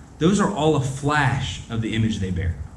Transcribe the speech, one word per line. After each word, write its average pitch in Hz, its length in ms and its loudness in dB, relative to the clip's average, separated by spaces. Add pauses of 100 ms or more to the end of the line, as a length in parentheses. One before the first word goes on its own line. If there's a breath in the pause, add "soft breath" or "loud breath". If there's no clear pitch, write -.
(180)
those 202 220 4
are 196 100 2
all 151 240 2
a 135 60 2
flash 143 800 0 (100)
of 113 100 -4
the 110 140 -2
image 107 240 0
they 92 140 -2
bear. 87 240 -2 (200)